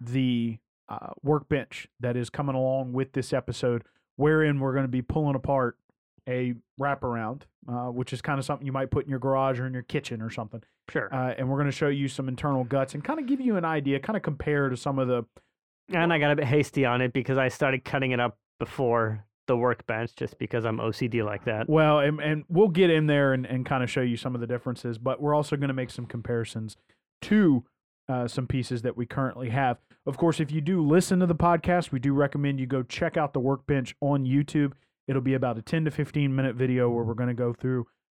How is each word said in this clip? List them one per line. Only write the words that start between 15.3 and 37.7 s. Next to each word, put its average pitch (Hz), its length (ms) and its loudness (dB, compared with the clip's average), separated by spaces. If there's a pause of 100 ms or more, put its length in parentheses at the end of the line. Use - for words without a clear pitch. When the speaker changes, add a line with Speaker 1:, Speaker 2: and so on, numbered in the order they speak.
Speaker 2:
And 170 220 2
I 160 60 4
got 147 140 4
a 143 40 2
bit 151 80 0
hasty 139 400 2
on 123 160 2
it 123 140 0
because 135 240 0
I 131 100 2
started 131 340 0
cutting 135 280 0
it 120 100 2
up 120 180 -2 (220)
before 113 640 0 (220)
the 127 100 2
workbench 117 580 -2
just - 240 -8
because 117 280 -2
I'm 113 140 -2
O 113 100 -2
C 120 180 -2
D 113 140 0
like 104 220 -4
that. 113 220 -2
Speaker 1:
Well, 151 340 4
and, 151 200 0
and 151 300 -2
we'll 190 180 6
get 175 220 4
in 156 160 4
there 143 260 4
and, 127 140 0
and 127 180 -2
kinda 127 220 0
show 131 160 -2
you 120 160 0
some 127 160 -6
of 120 80 -6
the 117 40 -4
differences, 120 520 -6
but 127 240 -4
we're 147 120 2
also 151 220 0
gonna 139 160 -2
make 127 160 -4
some 123 160 -10
comparisons 113 720 -6 (460)
to, 170 420 6 (420)
uh, 123 220 -2
some 131 180 -4
pieces 127 360 -2
that 120 160 -2
we 120 80 -4
currently 127 420 -4
have. 123 300 2 (260)
Of 139 140 -4
course, 165 220 2
if 147 120 -2
you 156 80 -2
do 170 260 2
listen 180 340 4
to 185 60 4
the 175 80 2
podcast, 175 560 2
we 135 80 -2
do 139 140 2
recommend 139 480 2
you 131 60 -2
go 131 160 0
check - 340 -4
out 147 160 0
the 139 80 0
workbench 135 640 0
on 139 240 2
YouTube. 143 480 2 (320)
It'll 135 160 0
be 131 120 2
about 123 220 0
a 113 60 -8
ten 160 240 0
to 151 40 0
fifteen 143 460 0
minute 131 180 0
video 123 360 2
where 117 140 0
we're 113 100 -2
gonna 123 180 0
go 120 220 -2
through 127 320 -2 (320)